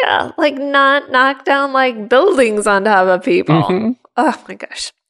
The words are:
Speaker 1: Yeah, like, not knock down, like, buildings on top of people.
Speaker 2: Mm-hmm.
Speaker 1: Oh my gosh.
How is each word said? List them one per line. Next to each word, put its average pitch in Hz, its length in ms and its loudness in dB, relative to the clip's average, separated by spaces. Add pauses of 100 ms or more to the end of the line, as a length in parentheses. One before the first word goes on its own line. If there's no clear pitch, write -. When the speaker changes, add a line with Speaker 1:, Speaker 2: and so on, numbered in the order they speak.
Speaker 1:
Yeah, - 340 -2
like, 302 200 0
not 277 540 0
knock 262 360 0
down, 277 260 0
like, 254 360 -2
buildings 247 580 2
on 196 180 2
top 196 220 4
of 185 180 0
people. 175 380 2
Speaker 2:
Mm-hmm. 220 300 -2 (260)
Speaker 1:
Oh 262 300 -2
my 190 60 -16
gosh. - 380 -14 (180)